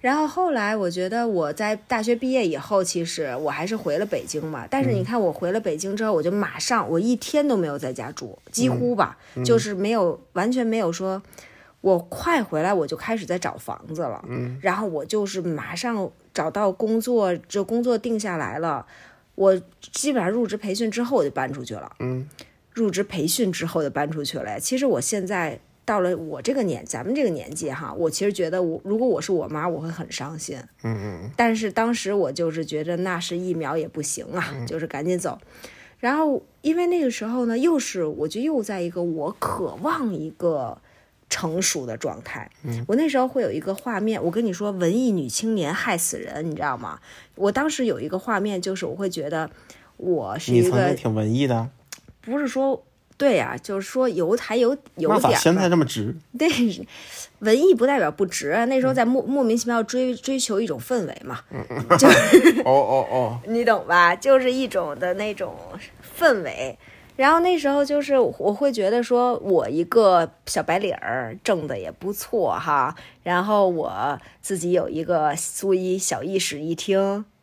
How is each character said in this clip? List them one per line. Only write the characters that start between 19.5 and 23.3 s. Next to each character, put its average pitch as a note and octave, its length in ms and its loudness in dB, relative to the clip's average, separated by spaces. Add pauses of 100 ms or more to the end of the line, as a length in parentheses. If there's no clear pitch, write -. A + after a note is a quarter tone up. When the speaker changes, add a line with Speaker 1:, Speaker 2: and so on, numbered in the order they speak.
Speaker 1:
基 C#4+ 200 -2
本 B3 100 0
上 F3 80 0
入 A#3 160 0
职 G3 100 -4
培 G#3 180 -4
训 A3 160 -2
之 A#3 120 -4
后 A#3+ 160 0
我 D#3+ 60 4
就 C#3 60 -2
搬 C3 220 -4
出 C3+ 120 -10
去 A2 100 -10
了。 D#2+ 240 -14
Speaker 2:
嗯。 B2+ 300 -6 (440)
Speaker 1:
入 A3+ 180 0
职 F3+ 120 -2
培 F3 240 -2
训 F#3+ 240 0